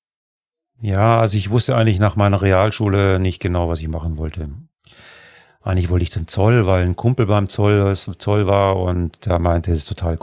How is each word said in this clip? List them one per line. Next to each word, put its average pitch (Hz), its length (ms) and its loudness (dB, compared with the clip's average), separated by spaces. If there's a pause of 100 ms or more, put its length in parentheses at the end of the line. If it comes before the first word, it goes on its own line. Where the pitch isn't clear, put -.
(800)
Ja, 110 380 2
also 107 180 0
ich 98 140 -4
wusste 123 240 0
eigentlich 110 240 2
nach 104 160 2
meiner 101 260 2
Realschule 98 760 2
nicht 92 200 -2
genau, 87 300 -2
was 80 100 -4
ich 80 80 -8
machen 80 300 -6
wollte. 78 320 -8 (1120)
Eigentlich 92 280 -2
wollte 87 140 2
ich 82 80 -6
zum 82 160 -6
Zoll, 110 380 2
weil 92 180 2
ein 90 140 -2
Kumpel 117 300 0
beim 101 200 0
Zoll, 101 480 2
Zoll 101 520 -2
war 98 300 2
und 90 480 -4
der 87 140 0
meinte, 85 320 0
"Das 82 80 0
ist - 80 -10
total 85 360 -6